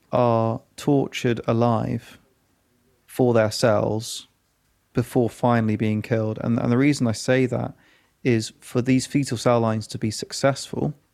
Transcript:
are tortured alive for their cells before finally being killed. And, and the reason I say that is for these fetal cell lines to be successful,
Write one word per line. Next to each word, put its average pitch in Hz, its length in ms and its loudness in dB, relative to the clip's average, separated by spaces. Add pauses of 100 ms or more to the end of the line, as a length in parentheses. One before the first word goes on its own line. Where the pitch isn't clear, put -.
(120)
are 117 500 2 (140)
tortured 131 720 0
alive 117 720 0 (880)
for 123 280 2
their 110 180 4
cells 110 760 -2 (640)
before 120 360 0
finally 113 460 0
being 107 260 -2
killed. 110 400 -2
And, 117 180 0
and 120 120 0
the 120 60 2
reason 139 300 2
I 110 60 0
say 131 320 0
that 120 280 -4 (500)
is 113 360 0
for - 220 -4
these 131 240 2
fetal 131 320 -2
cell 120 240 2
lines 110 260 -2
to - 100 -10
be 110 140 -4
successful, - 840 -4 (200)